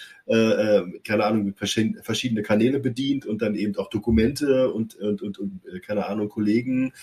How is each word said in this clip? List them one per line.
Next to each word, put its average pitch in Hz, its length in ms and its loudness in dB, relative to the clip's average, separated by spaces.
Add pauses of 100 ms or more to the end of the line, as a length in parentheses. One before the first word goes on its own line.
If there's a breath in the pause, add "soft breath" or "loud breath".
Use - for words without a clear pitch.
(260 loud breath)
äh, - 100 2
äh, 104 680 2
keine 107 220 0
Ahnung, 104 280 0
verschied-, 107 480 -2
verschiedene 113 420 -2
Kanäle 117 360 2
bedient 127 460 -2
und 107 160 -4
dann 107 140 0
eben 101 200 -2
auch 98 140 -6
Dokumente 131 840 2
und, - 240 -6
und, 104 260 -4
und, 104 160 -8
und, 98 280 -8
äh, 90 160 -12
keine 101 240 -4
Ahnung, 104 240 -4
Kollegen 123 720 0